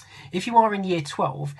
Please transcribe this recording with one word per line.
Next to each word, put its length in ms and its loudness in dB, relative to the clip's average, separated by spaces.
If 160 -4
you 100 4
are 160 6
in 80 -2
year 180 0
twelve, 600 -4